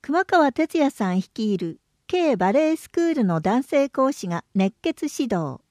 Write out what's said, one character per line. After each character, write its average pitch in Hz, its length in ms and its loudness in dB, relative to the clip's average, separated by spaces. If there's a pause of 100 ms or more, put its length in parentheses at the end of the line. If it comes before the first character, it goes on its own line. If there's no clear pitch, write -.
熊 339 240 -2
川 311 260 4
哲 320 280 -2
也 285 100 4
さ 190 220 -2
ん 185 60 0
率 190 260 -6
い 208 140 0
る 170 220 -6 (280)
K 330 300 2
バ 185 140 2
レ 311 220 2
ー - 20 0
ス - 140 -14
ク 339 120 -2
ー 330 120 2
ル 277 100 0
の 170 160 0
男 220 240 0
性 277 260 0
講 269 220 0
師 - 160 -8
が 170 160 -4 (120)
熱 190 260 0
血 - 220 -4
指 294 220 -4
導。 160 340 -4 (120)